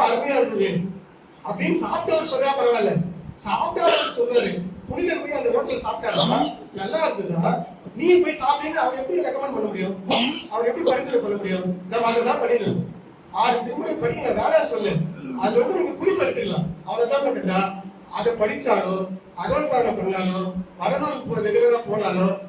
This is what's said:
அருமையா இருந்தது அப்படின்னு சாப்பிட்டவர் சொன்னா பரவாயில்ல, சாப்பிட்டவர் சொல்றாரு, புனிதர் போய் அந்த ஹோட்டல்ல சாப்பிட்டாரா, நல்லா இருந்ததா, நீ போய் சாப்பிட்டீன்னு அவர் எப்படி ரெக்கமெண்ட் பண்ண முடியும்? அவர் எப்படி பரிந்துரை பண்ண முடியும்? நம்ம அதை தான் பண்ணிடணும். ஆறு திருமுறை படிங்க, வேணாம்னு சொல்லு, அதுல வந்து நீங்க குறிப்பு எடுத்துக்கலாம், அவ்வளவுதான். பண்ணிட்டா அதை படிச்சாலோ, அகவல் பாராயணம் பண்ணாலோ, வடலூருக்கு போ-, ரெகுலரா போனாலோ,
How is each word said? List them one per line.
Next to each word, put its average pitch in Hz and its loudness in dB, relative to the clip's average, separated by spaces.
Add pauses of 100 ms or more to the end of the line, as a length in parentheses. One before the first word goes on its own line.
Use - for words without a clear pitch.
அருமையா 247 2
இருந்தது 196 2 (760)
அப்படின்னு 214 0
சாப்பிட்டவர் - 0
சொன்னா 269 2
பரவாயில்ல, 233 4 (520)
சாப்பிட்டவர் 339 2
சொல்றாரு, 240 2 (360)
புனிதர் 311 -2
போய் 294 -4
அந்த 240 0
ஹோட்டல்ல 247 0
சாப்பிட்டாரா, 220 2 (400)
நல்லா 320 -2
இருந்ததா, 175 0 (480)
நீ 330 2 (160)
போய் 302 -2
சாப்பிட்டீன்னு 294 0
அவர் 262 0
எப்படி 349 0
ரெக்கமெண்ட் 262 -4
பண்ண 214 -2
முடியும்? 190 -4 (560)
அவர் 233 0
எப்படி 170 -2
பரிந்துரை 254 0
பண்ண 202 -2
முடியும்? 185 -2 (220)
நம்ம 226 0
அதை 233 2
தான் 254 0
பண்ணிடணும். 220 0 (600)
ஆறு 240 2
திருமுறை 302 -4 (100)
படிங்க, 370 -2
வேணாம்னு 311 4
சொல்லு, 202 -2 (480)
அதுல 240 4
வந்து 359 0
நீங்க 349 -2
குறிப்பு 359 2
எடுத்துக்கலாம், 214 -2 (180)
அவ்வளவுதான். 240 0
பண்ணிட்டா 185 0 (580)
அதை 233 2
படிச்சாலோ, 208 2 (460)
அகவல் 277 0
பாராயணம் 226 2
பண்ணாலோ, 185 -2 (360)
வடலூருக்கு 269 -2
போ-, 220 -2
ரெகுலரா 233 4
போனாலோ, 190 0 (240)